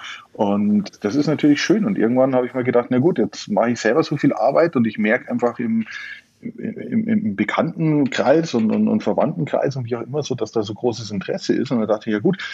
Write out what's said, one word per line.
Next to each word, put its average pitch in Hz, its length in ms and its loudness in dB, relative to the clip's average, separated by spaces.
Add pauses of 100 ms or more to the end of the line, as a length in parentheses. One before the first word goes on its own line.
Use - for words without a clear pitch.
(340)
Und 104 680 0
das 104 120 -2
ist 143 100 2
natürlich 147 380 2
schön. 214 220 2
Und 101 120 0
irgendwann 127 380 2
habe 127 100 2
ich 120 80 -8
mir 127 100 -2
gedacht, 120 280 2
„Na 127 80 4
gut, 165 180 2
jetzt - 320 -4
mache 110 220 2
ich 117 80 -2
selber 123 240 2
so 151 140 -2
viel 139 160 2
Arbeit“, 147 420 2
und 117 100 4
ich 110 140 -4
merke 110 320 0
einfach 120 260 0
im 113 300 -2 (540)
im, - 640 -4
im, - 0 -
im 107 280 0
Bekanntenkreis 151 1160 0
und, 110 180 2
und, 107 160 2
und 107 160 0
Verwandtenkreis 143 720 -2
und 120 140 -6
wie 120 60 -2
auch 117 60 -6
immer 131 220 -6
so, 131 120 -4
dass 113 160 -6
da 113 120 -2
so 104 100 -6
großes 113 380 -4
Interesse 98 420 -4
ist. 120 180 0
Und 123 80 0
da 107 60 0
dachte 107 240 -2
ich, 110 40 0
ja 104 60 0
gut, 180 180 0 (160)